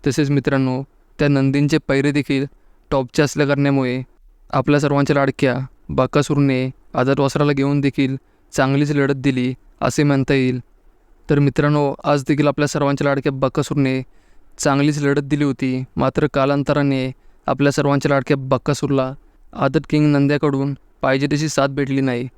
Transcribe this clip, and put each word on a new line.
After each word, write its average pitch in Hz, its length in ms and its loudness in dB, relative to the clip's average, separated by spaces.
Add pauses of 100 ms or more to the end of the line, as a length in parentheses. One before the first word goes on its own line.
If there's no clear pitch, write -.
तसेच 139 220 0
मित्रांनो, 135 540 0 (360)
त्या 147 80 2
नंदींचे 143 500 2
पैरे 139 340 0
देखील 139 340 -2 (460)
टॉपचे 139 320 0
असल्या 147 240 0
कारणामुळे 139 540 0 (480)
आपल्या 143 300 0
सर्वांच्या 143 360 0
लाडक्या 135 440 0 (300)
बकासूरने 135 800 0 (240)
आदत 135 260 0
वासराला 147 320 0
घेऊन 139 300 0
देखील 135 340 0 (360)
चांगलीच 143 400 0
लढत 143 220 0
दिली 127 400 -2 (280)
असे - 220 0
म्हणता 143 300 2
येईल. 127 260 0 (720)
तर 147 100 4
मित्रांनो, 143 540 2 (100)
आज 147 240 0
देखील 147 200 2
आपल्या 147 200 0
सर्वांच्या 143 380 -2
लाडक्या 139 260 0
बकासूरने 135 680 -2 (560)
चांगलीच 143 440 2
लढत 143 200 0
दिली 143 220 -2
होती. 131 400 -2 (120)
मात्र 135 380 0
कालांतराने 139 800 0 (360)
आपल्या 143 240 2
सर्वांच्या 139 380 0
लाडक्या 139 280 0
बकासूरला 135 760 -2 (400)
आदत 139 260 0 (100)
किंग 151 220 4
नंद्याकडून 143 640 0 (280)
पाहिजे 135 260 0
तशी 147 220 -2
साथ 139 180 0
भेटली 135 340 -2
नाही. 127 260 -4 (100)